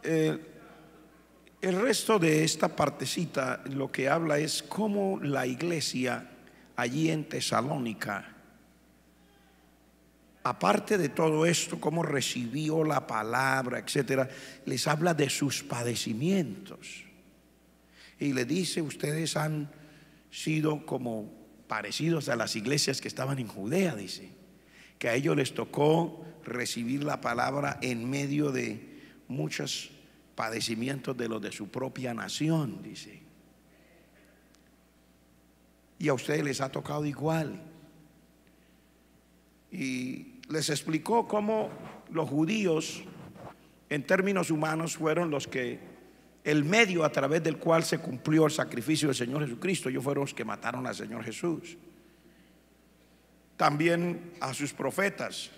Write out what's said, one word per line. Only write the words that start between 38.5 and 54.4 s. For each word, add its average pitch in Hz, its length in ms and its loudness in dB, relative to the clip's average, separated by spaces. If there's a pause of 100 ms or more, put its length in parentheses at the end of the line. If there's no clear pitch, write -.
Y 131 800 -6
les 151 220 -2
explicó 165 580 0
cómo 214 420 0 (400)
los 160 200 -2
judíos, 160 720 2 (880)
en 147 180 -2
términos 190 420 4
humanos, 156 460 0
fueron 160 340 2
los 139 160 -2
que, 120 320 -4 (680)
el 151 180 4
medio 185 400 4
a 147 80 4
través 151 320 2
del 160 140 0
cual 165 260 4
se 160 160 0
cumplió 156 460 4
el 143 60 4
sacrificio 139 580 0
del 127 60 2
Señor 127 280 0
Jesucristo. 139 460 -2
Ellos 131 160 -2
fueron 143 160 0
los 135 120 -2
que 117 120 -6
mataron 120 420 -4
al 113 80 -4
Señor 107 300 -8
Jesús. 151 520 -4 (1800)
También 170 840 4
a 131 140 -2